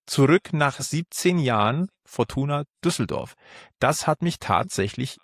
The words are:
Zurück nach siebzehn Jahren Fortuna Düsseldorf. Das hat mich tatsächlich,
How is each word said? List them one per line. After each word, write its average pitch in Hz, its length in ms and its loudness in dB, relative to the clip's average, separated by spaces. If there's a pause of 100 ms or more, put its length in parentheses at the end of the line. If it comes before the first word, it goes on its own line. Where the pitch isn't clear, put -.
Zurück 143 480 4
nach 147 260 0
siebzehn 170 600 -2
Jahren 123 500 0 (160)
Fortuna 143 580 -2 (200)
Düsseldorf. 85 500 -2 (460)
Das - 280 0
hat 156 140 0
mich 170 180 -2
tatsächlich, 101 840 -2